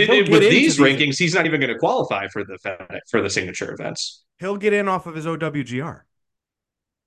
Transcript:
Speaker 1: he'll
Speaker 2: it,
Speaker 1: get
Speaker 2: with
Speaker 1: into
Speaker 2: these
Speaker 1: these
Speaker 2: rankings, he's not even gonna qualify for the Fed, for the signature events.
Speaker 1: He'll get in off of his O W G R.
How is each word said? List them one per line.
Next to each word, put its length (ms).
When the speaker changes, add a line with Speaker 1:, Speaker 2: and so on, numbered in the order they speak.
Speaker 1:
he'll 160
Speaker 2:
it, 40
Speaker 1:
get 60
Speaker 2:
with 120
Speaker 1:
into 60
Speaker 2:
these 280
Speaker 1:
these 20
Speaker 2:
rankings, 380
he's 160
not 120
even 160
gonna 160
qualify 500
for 160
the 160
Fed, 400
for 120
the 80
signature 440
events. 500
Speaker 1:
He'll 180
get 160
in 140
off 180
of 100
his 120
O 100
W 260
G 180
R. 240